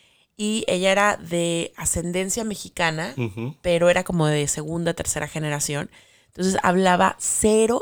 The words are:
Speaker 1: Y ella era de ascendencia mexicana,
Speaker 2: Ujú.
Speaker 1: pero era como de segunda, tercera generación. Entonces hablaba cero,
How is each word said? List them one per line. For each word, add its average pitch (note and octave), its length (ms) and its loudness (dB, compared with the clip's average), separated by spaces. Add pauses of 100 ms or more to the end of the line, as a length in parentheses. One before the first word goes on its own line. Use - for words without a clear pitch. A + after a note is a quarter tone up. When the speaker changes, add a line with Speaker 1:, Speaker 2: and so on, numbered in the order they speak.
(360)
Speaker 1:
Y G#3+ 300 -2
ella F#3 260 2
era G3+ 240 2
de E3+ 600 -2
ascendencia F3+ 680 -4
mexicana, F3 720 -4
Speaker 2:
Ujú. A#2 460 -4
Speaker 1:
pero F3 260 4
era F3+ 160 4
como E3+ 220 0
de D3 220 2
segunda, E3 460 -4
tercera D3+ 340 -6
generación. D3 600 -4 (360)
Entonces F#3 380 -2
hablaba F#3 560 4
cero, A3 600 2